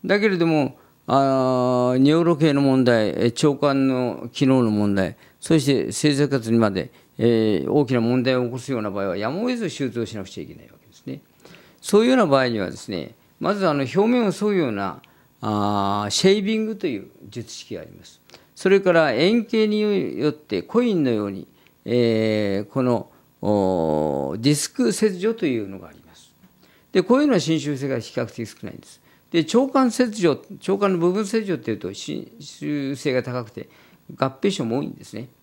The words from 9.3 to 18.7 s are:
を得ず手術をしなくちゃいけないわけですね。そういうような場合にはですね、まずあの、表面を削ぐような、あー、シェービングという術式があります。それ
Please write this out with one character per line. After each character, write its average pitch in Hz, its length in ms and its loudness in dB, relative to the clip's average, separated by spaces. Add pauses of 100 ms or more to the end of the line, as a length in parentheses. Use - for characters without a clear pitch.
を 240 100 -4
得 247 80 -6
ず 226 80 -6
手 139 220 -6
術 113 120 -6
を 113 60 -4
し 113 100 -14
な 101 80 -10
く 95 60 -16
ち - 100 -16
ゃ 80 40 -10
い - 40 -14
け - 60 -18
な - 100 -20
い - 40 -20
わ - 120 -20
け - 80 -20
で - 60 -20
す - 120 -20
ね。 135 160 -14 (600)
そ - 180 2
う 226 40 6
い 240 40 4
う - 20 4
よ 254 60 6
う - 20 4
な 214 100 4
場 135 120 4
合 127 100 2
に 113 100 -2
は 92 100 -2
で - 80 -12
す - 120 -18
ね、 90 260 -8 (240)
ま 180 140 -2
ず 196 140 0
あ 156 60 2
の、 143 80 -2
表 131 240 -2
面 240 200 2
を 190 60 0
削 208 220 -2
ぐ - 40 0
よ 151 120 0
う - 20 -4
な、 98 300 -6 (380)
あ 104 680 -2
ー、 - 20 -6
シ - 180 0
ェ 202 120 4
ー 196 40 -6
ビ 220 140 -2
ン 220 80 -2
グ 220 100 -8
と 202 120 -6
い 120 100 -4
う 95 100 -12 (220)
術 113 240 -12
式 - 220 -14
が 82 60 -10
あ - 20 -14
り - 80 -20
ま - 140 -20
す。 - 140 -20 (360)
そ - 140 0
れ 196 120 6